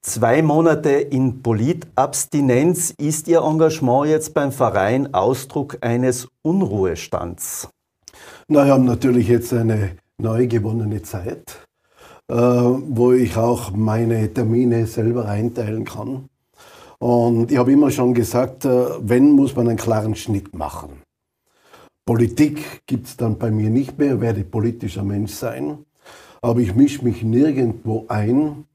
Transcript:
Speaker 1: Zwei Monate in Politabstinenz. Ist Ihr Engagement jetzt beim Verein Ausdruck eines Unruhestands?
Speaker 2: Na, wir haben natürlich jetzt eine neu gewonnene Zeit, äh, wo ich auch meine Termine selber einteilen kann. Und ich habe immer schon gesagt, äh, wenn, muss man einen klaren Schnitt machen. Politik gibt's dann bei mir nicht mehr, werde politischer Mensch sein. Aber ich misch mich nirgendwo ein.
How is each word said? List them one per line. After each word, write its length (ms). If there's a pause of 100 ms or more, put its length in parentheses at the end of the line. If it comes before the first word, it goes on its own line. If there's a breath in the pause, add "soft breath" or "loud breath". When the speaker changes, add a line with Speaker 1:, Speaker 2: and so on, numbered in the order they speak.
Speaker 1:
Zwei 380
Monate 520
in 500
Politabstinenz. 1500
Ist 320
Ihr 140
Engagement 680
jetzt 240
beim 180
Verein 640
Ausdruck 680
eines 440 (140)
Unruhestands? 1300 (800 loud breath)
Speaker 2:
Na, 160
wir 80
haben 140
natürlich 420
jetzt 240
eine 380 (260)
neu 300
gewonnene 560
Zeit, 640 (600 soft breath)
äh, 60
wo 760
ich 240
auch 360
meine 600
Termine 540
selber 400
einteilen 580
kann. 460 (680 loud breath)
Und 540
ich 60
habe 140
immer 180
schon 240
gesagt, 500
äh, 220 (140)
wenn, 320
muss 220
man 140
einen 80
klaren 380
Schnitt 400
machen. 480 (1040 soft breath)
Politik 800
gibt's 320
dann 180
bei 140
mir 180
nicht 300
mehr, 240
werde 220
politischer 600
Mensch 280
sein. 520 (560 loud breath)
Aber 200
ich 140
misch 280
mich 200
nirgendwo 840
ein. 560 (100)